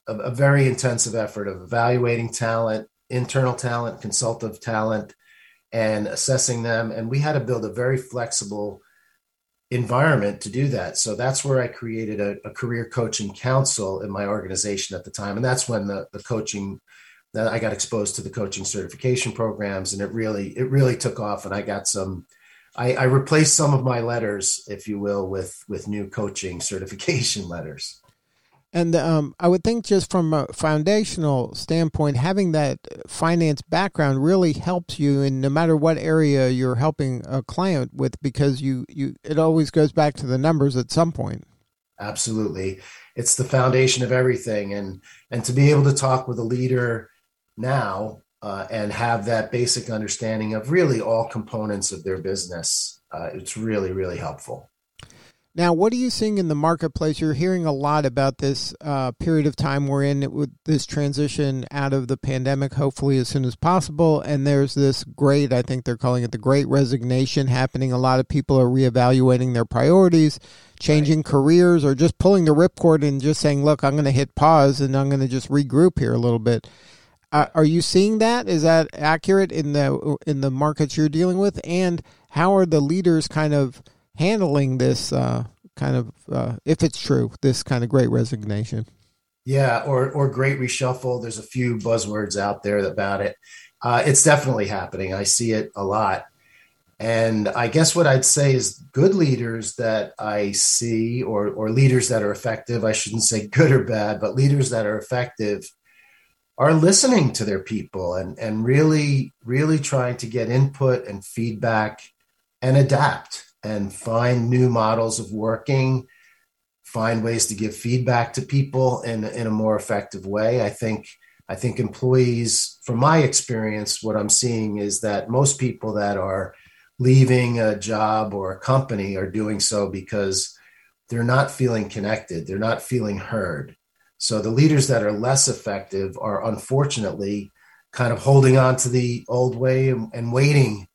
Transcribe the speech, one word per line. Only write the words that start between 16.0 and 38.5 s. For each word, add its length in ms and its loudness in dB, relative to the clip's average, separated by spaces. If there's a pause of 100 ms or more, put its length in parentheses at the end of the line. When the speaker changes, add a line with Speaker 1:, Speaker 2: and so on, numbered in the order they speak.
Speaker 1:
the 100 -16
coaching, 580 -8 (540)
that 120 -2
I 120 -2
got 160 -4
exposed 420 -4
to 60 -8
the 80 -12
coaching 340 -8
certification 680 -4
programs, 600 -6
and 80 -8
it 120 -6
really, 440 -6
it 140 -4
really 260 2
took 240 -6
off. 240 -6
And 100 -8
I 60 -4
got 260 -6
some, 380 -6 (500)
I, 200 -2
I 100 -2
replaced 500 4
some 200 4
of 100 0
my 160 0
letters, 680 -4
if 220 -12
you 100 -6
will, 300 -4
with, 400 -8
with 180 -10
new 220 -6
coaching 520 -8
<laughs> 20 -8
certification 840 -4
letters. 540 -12 (720)
Speaker 2:
And, 220 0
um, 460 0
I 80 2
would 160 2
think 220 -2
just 240 0
from 240 0
a 180 -2
foundational 1000 0
standpoint, 640 0
having 340 0
that 260 0 (280)
finance 560 0
background 600 0
really 300 4
helps 460 -4
you 240 2
in 180 0
no 80 0
matter 280 2
what 200 2
area 540 2
you're 240 0
helping 520 -2
a 160 -4
client 520 -2
with, 260 -4
because 400 0